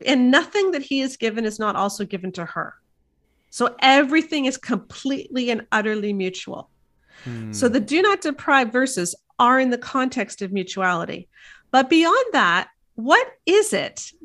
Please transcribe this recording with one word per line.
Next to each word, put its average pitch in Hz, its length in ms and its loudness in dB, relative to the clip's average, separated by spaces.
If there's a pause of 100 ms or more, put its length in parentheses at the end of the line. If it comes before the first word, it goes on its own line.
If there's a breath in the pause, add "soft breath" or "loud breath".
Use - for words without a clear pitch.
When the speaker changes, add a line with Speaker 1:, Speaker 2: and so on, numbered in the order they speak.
Speaker 1:
and 254 240 4
nothing 359 420 2
that 285 100 -2
he 277 180 -2
is 262 160 -4
given 226 300 -4
is 214 120 -8
not 214 180 -2
also 202 280 -2
given 185 280 -8
to 175 120 -8
her. 165 300 -10 (760)
So 240 300 -2
everything 285 640 4
is 262 120 -2
completely 247 920 -4
and 233 220 -4
utterly 214 400 -2
mutual. 185 560 -6 (560 loud breath)
Speaker 2:
Hmm. 113 280 -10
Speaker 1:
So 107 160 2
the 240 120 0
do 277 220 0
not 392 200 2
deprive 277 500 0
verses 247 420 -2 (240)
are 247 220 4
in 262 100 2
the 240 80 -2
context 254 640 -4
of 190 100 -8
mutuality. 185 760 -4 (420 loud breath)
But 262 200 4
beyond 339 420 4
that, 185 360 2 (260)
what 311 320 2 (200)
is 403 260 4
it - 380 -6 (140)